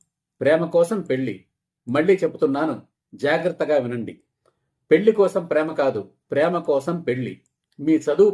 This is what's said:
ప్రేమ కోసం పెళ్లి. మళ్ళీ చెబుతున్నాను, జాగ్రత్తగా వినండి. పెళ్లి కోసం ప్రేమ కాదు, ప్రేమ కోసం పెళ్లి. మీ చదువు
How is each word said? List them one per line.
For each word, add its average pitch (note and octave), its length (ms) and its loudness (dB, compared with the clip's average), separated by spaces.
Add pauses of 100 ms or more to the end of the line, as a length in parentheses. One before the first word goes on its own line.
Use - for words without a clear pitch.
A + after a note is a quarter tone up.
(420)
ప్రేమ D#3 240 2
కోసం E3+ 360 2
పెళ్లి. C3 340 -4 (520)
మళ్ళీ D#3 280 2
చెబుతున్నాను, D3 600 -2 (380)
జాగ్రత్తగా D#3+ 640 -2
వినండి. A#2+ 360 -4 (800)
పెళ్లి G3 200 4
కోసం F#3+ 340 2
ప్రేమ D#3 280 0
కాదు, B2+ 280 -2 (300)
ప్రేమ D#3+ 280 0
కోసం D3+ 360 -2 (120)
పెళ్లి. B2 260 -4 (460)
మీ D3+ 160 0
చదువు D#3+ 380 2